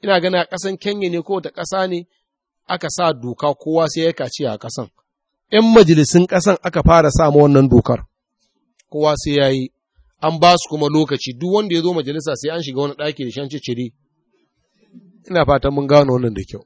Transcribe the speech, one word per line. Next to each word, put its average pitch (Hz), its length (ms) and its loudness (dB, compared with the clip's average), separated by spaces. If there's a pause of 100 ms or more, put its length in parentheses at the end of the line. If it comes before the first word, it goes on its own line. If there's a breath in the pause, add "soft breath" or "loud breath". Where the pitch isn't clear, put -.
Ina 196 160 0
ganin 180 220 -2
a 160 40 -2
ƙasan 190 340 -8
Kenya 202 300 -6
ne 170 120 -4
ko 190 180 -6
wata 160 120 -10
ƙasa 185 360 -6
ne 175 200 -8 (600)
aka 175 220 -6
sa 165 240 -2
doka 123 420 -4
kowa 160 320 -2
sai 160 160 -6
ya 165 100 0
kaciya 131 400 -6
a 107 40 -10
ƙasan. 117 320 -12 (640)
Yan 214 120 4 (100)
majalisun 170 540 6
ƙasan 185 360 0
aka 175 200 -4
fara 165 280 6
sa 156 200 2
ma 143 60 6
wannan 139 320 6
dokar. 120 340 2 (880)
Kowa 151 240 0
sai 147 220 -6
ya 139 120 2
yi. 131 200 -4 (520)
An 160 180 -2
ba 175 180 6
su - 120 -6
kuma 151 200 -2
lokaci, 147 480 -2
duk 180 160 -4
wanda 208 220 0
ya 165 60 0
zo 175 120 -2
majalisa 151 420 -6
sai 127 160 -6
an 170 120 -6
shiga 135 180 -6
wani 143 160 -4
ɗaki 147 280 -6
da 120 60 -6
shi 127 100 -10
an 139 80 -10
ce 143 100 -10
cire. 120 340 -8 (1400)
Ina 170 160 0
fatan 139 280 0
mun 143 140 -4
gano 143 260 4
wannan 123 200 -2
da 98 160 -8
kyau. - 160 -16